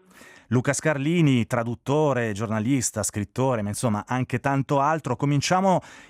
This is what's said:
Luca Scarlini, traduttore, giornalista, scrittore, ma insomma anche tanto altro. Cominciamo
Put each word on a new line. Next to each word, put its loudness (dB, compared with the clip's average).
Luca 0
Scarlini, 2
traduttore, 0
giornalista, -2
scrittore, -2
ma -4
insomma -2
anche -4
tanto 0
altro. -2
Cominciamo 2